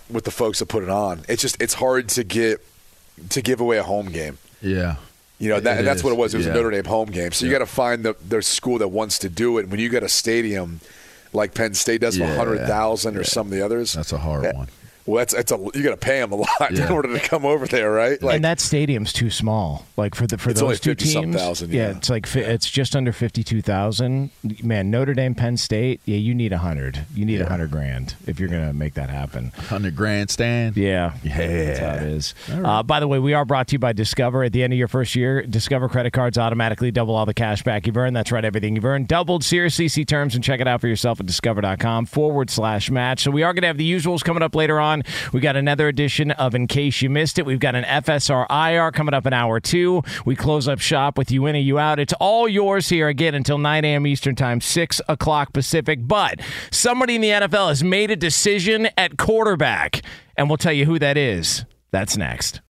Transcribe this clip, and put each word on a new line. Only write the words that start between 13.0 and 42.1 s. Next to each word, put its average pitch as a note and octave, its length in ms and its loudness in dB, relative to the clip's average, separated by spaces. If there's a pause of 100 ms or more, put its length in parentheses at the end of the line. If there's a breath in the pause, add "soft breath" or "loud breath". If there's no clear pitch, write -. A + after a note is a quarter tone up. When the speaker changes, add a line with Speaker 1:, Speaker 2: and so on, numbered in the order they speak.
Speaker 1:
or F#2+ 60 -4
Speaker 2:
Yeah. F2 40 -4
Speaker 1:
some G#2+ 220 -2
of G2 40 -8
the F#2+ 120 -2
others, A2+ 300 -2
Speaker 2:
That's D#2 200 -6
a D#2 60 -2
hard D2 240 -2
Speaker 1:
that, F2 120 -2
Speaker 2:
one. C2+ 120 -8 (420 loud breath)
Speaker 1:
Well, G#2+ 100 2
that's, A#2+ 140 0
that's A#2+ 180 0
a, A#2+ 60 2 (160)
you C#3 100 -2
gotta B2+ 140 0
pay C3+ 240 0
'em A2 100 -2
a G2+ 40 -4
lot G#2+ 120 0 (120)
<laughs> A#2 120 0
Speaker 2:
Yeah. - 160 0
Speaker 1:
in E3+ 40 0
order C#3+ 260 0
to - 20 -4
come D3+ 260 0
over C#3+ 220 2
there, A2 240 2
right? A#2 300 2
Like C3 140 2
Speaker 3:
And D3+ 100 2
that E3 140 2
stadium's C#3+ 520 0
too A#2 180 0
small. G2+ 560 -2 (120)
Like, G#2 180 -2
for A#2+ 120 0
the, A2 100 -4
for B2 140 -2
Speaker 1:
It's A2 100 2
only C3+ 120 2
Speaker 3:
those G#2 60 -2
two D#3 120 0
Speaker 1:
fifty-something A#2 400 0
Speaker 3:
teams. F2+ 100 0
Speaker 1:
thousand, F2 320 -4
Speaker 3:
Yeah, G#2 180 0
Speaker 1:
yeah. F#2 60 -8
Speaker 3:
it's - 120 -4
like A2+ 160 -2
fi-, - 160 -2
it's A2+ 280 -2
just C3+ 260 0
under B2+ 160 0
fifty-two A2+ 500 -2
thousand. A2 680 0 (340)
Man, G#2+ 280 0
Notre C3 220 0
Dame, B2+ 220 0
Penn A#2+ 220 0
State, A#2 480 -2
yeah, G#2 120 0
you A2 180 0
need A2+ 180 0
a F2+ 40 0
hundred. D2 480 -4 (100)
You G#2 100 -2
need G#2+ 140 0
Speaker 2:
Yeah. F#2 60 0
Speaker 3:
a F#2 40 -2
hundred E2 220 -2
grand C2+ 440 -4 (120)
if D2+ 120 -4
you're F#2 100 -2
gonna D#2+ 240 -2
make D2 200 -4
that C2+ 160 -6
happen. C2+ 420 -6 (160)
Speaker 2:
Hundred G2 280 -4
grandstand. G#2+ 840 -2
Speaker 3:
Yeah. F#2 360 2 (100)
Speaker 2:
Yeah. C#2+ 140 -4
Speaker 3:
That's E2 420 -2
how D2+ 160 -4
it - 80 -4
is. D2+ 320 -4 (160 loud breath)
Speaker 2:
All D#3 100 -4
right. A2 180 0
Speaker 3:
Uh, A2 40 0
by D3+ 160 0
the D3 80 0
way, C#3 120 2
we C#3+ 140 2
are D3 120 2
brought B2+ 240 0
to - 40 -2
you C#3+ 60 2
by B2 140 2
Discover. B2 500 0
At A#2 100 0
the B2 100 2
end B2+ 100 2
of B2+ 60 2
your B2 80 2
first C3 280 -2
year, C3 280 2
Discover B2 460 0
credit A#2+ 240 0
cards B2 240 0
automatically A#2 540 0
double A2+ 240 0
all A2 100 2
the G#2 80 0
cash G#2+ 300 0
back G#2+ 240 0
you've A2 100 0
earned. B2+ 180 2
That's A2 160 -2
right, A2+ 140 0
everything G#2+ 300 0
you've G#2+ 100 0
earned C3+ 220 0
doubled. F3 360 2
Seriously, E3+ 440 2
see D3 180 0
terms C#3+ 300 0
and A#2+ 80 -2
check C3+ 180 0
it B2+ 60 0
out A#2+ 140 2
for A#2+ 60 0
yourself A#2 320 0
at G2+ 60 -6
discover G#2 360 0
dot F#2+ 180 0
com A2+ 260 0
forward C#3+ 440 0